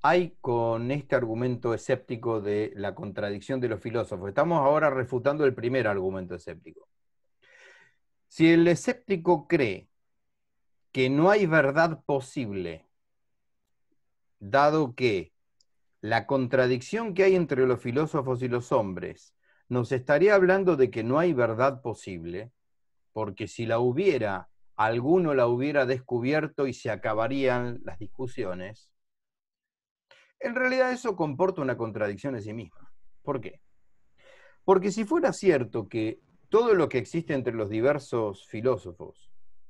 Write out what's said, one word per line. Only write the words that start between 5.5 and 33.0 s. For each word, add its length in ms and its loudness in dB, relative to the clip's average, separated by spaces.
primer 320 -2
argumento 480 -2
escéptico. 540 -18
Si 240 4
el 160 8
escéptico 800 0
cree 420 0
que 200 0
no 200 4
hay 160 4
verdad 580 2
posible, 840 -6
dado 540 2
que 380 0
la 260 -2
contradicción 880 0
que 100 2
hay 100 6
entre 320 2
los 140 0
filósofos 640 -2
y 60 -4
los 240 -2
hombres 640 -4
nos 240 -2
estaría 420 4
hablando 420 4
de 140 4
que 120 -4
no 160 0
hay 140 2
verdad 480 0
posible, 720 -10
porque 360 -6
si 160 -8
la 140 0
hubiera, 720 0
alguno 580 2
la 120 4
hubiera 400 0
descubierto 800 -2
y 80 -6
se 160 -8
acabarían 960 -2
las 140 -10
discusiones, 920 -10
en 160 -6
realidad 360 2
eso 240 -4
comporta 460 0
una 160 -2
contradicción 560 -4
en 80 -8
sí 100 -10
misma. 400 -14